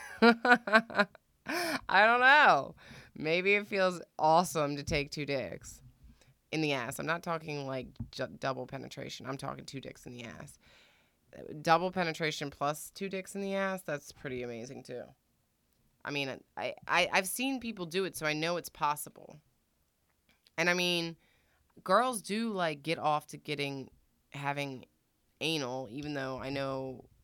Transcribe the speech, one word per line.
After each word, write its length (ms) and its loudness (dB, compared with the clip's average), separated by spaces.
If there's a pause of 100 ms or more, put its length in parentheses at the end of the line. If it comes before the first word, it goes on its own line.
(1900)
I 160 8
don't 160 6
know. 540 8 (400)
Maybe 400 2
it 140 0
feels 340 2 (160)
awesome 580 4
to 60 -6
take 280 -2
two 140 -6
dicks 560 -6 (720)
in 100 -2
the 120 2
ass. 260 -4
I'm 80 -6
not 160 -2
talking, 440 -6
like, 200 -6 (240)
ju-, 160 -6 (140)
double 260 -4
penetration. 580 -12
I'm 140 -8
talking 260 -10
two 160 -12
dicks 240 -16
in 80 -14
the 120 -14
ass. 340 -16 (1040)
Double 300 4
penetration 580 -2
plus 400 -4
two 180 -8
dicks 260 -8
in 60 -6
the 140 -4
ass, 280 -2
that's 300 -8
pretty 300 -8
amazing, 400 -10
too. 220 -12 (1000)
I 60 -6
mean, 200 -2 (260)
I, 180 -4 (120)
I, 260 2
I've 140 4
seen 340 -4
people 240 -8
do 200 -2
it, 120 -6
so 80 -8
I 80 2
know 240 -2
it's 140 -8
possible. 720 -4 (1160)
And, 140 4
I 40 6
mean, 420 0 (680)
girls 380 2
do, 300 -2
like, 300 -2
get 160 -2
off 300 0
to 80 -14
getting, 540 -6 (400)
having 560 -6 (560)
anal, 480 -2
even 240 -6
though 260 -4
I 80 -8
know 560 -6 (200)